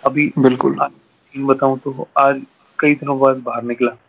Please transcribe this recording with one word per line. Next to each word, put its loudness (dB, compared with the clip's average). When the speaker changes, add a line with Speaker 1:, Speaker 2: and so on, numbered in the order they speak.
Speaker 1:
अभी 0
Speaker 2:
बिल्कुल। 2
Speaker 1:
आज -2
सीन -12
बताऊं 0
तो -10
आज 2
कई 2
दिनों -6
बाद 4
बाहर -8
निकला -2